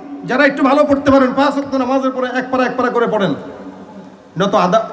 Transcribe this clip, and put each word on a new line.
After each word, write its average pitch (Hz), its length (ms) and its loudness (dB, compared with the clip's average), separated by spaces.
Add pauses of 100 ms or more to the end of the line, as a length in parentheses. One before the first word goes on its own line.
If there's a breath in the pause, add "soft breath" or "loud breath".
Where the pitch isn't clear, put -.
(240)
যারা 247 200 2
একটু 277 180 2
ভালো 277 220 4
পড়তে 277 260 2
পারেন, 269 260 4
পাঁচ 277 180 2
ওয়াক্ত 277 200 -4
নামাজের 262 360 0
পরে 254 180 -4 (100)
এক 254 120 -6
পারা, 254 160 0
এক 226 100 -4
পারা 240 140 0
করে 233 160 2
পড়েন, 196 280 0 (1040)
নয়তো 196 180 0
আধা, 180 360 2